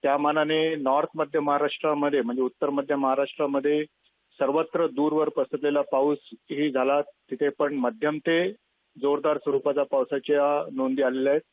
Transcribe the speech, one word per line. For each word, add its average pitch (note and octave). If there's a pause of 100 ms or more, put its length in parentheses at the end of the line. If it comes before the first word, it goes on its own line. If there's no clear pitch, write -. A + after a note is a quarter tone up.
त्या C#3+
मानाने D#3
नॉर्थ C#3+
मध्य D#3
महाराष्ट्रामध्ये D3
म्हणजे B2
उत्तर C3
मध्य C#3+
महाराष्ट्रामध्ये C#3 (480)
सर्वत्र D#3
दूरवर D3
पसरलेला C#3+
पाऊस C#3+ (140)
ही D3
झाला. C3+
तिथे -
पण C#3+
मध्यम C3
ते E3+ (500)
जोरदार C#3+
स्वरूपाच्या C#3
पावसाच्या C#3+
नोंदी C3
आलेल्या C3
आहेत. D#3 (120)